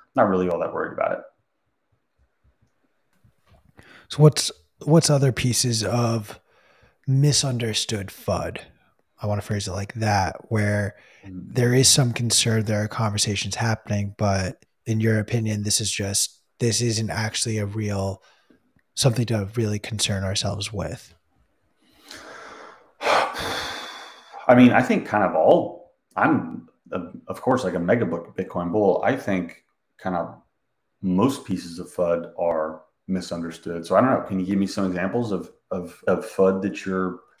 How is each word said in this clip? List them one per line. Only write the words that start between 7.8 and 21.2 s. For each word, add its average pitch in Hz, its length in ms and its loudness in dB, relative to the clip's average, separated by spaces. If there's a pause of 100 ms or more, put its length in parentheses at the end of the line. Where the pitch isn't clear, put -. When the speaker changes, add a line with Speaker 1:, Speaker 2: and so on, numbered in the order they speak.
Speaker 2:
fud? 87 500 -4 (600)
I - 60 -6
wanna 104 160 -2
phrase 101 260 -4
it 92 40 -6
like 98 220 -8
that, 104 560 -2
where 104 460 0 (300)
Speaker 1:
Mm. 92 260 -14
Speaker 2:
there 120 220 2
is 127 140 6
some 123 240 4
concern, 113 500 2
there 104 220 0
are 104 40 -4
conversations 104 680 -2
happening, 104 600 -2
but 98 460 -2 (220)
in 110 140 0
your 110 180 2
opinion, 107 460 -2
this 101 160 4
is 107 100 -2
just, - 500 -2 (200)
this 113 200 2
isn't 113 300 0
actually 107 480 -2
a 104 80 -2
real, 101 560 -4 (720)
something 123 320 2
to 104 300 -2
really 104 240 0
concern 101 420 -4
ourselves 98 500 -4
with. - 400 -8 (1900)